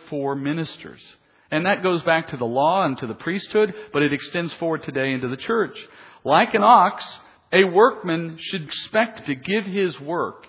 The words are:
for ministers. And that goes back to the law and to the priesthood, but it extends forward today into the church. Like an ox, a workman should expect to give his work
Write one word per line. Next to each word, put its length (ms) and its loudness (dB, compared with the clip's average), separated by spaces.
for 260 -4
ministers. 680 -6
And 160 0
that 180 0
goes 200 2
back 240 2
to 100 -8
the 80 -2
law 400 2
and 120 -2
to 100 -8
the 60 -8
priesthood, 600 -2
but 80 2
it 120 2
extends 420 -6
forward 280 -4
today 300 -2
into 140 -4
the 100 -6
church. 400 -2
Like 300 4
an 100 2
ox, 400 6
a 120 6
workman 760 2
should 240 -8
expect 640 -4
to 80 -4
give 320 -4
his 340 -2
work 500 -6